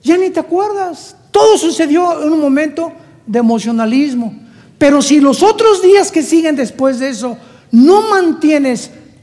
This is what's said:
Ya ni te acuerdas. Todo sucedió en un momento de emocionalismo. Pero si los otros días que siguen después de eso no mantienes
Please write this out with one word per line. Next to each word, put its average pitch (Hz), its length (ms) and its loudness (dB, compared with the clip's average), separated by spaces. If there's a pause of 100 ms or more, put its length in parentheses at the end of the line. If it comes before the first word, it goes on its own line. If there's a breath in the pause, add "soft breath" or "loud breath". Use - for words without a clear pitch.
Ya 339 140 2
ni 370 120 -2
te 349 100 -4
acuerdas. 381 760 -6 (160)
Todo 427 260 4
sucedió 330 640 -2
en 302 80 -2
un 320 80 0
momento 302 520 -2 (340 loud breath)
de 226 140 -2
emocionalismo. 233 920 -2 (440 loud breath)
Pero 285 240 2
si 294 180 2
los 277 220 2
otros 427 400 2
días 381 300 4
que 320 100 -2
siguen 320 340 0
después 262 440 -4
de 269 100 -6
eso 240 280 -10 (340 loud breath)
no 370 380 4
mantienes 302 800 -2 (320)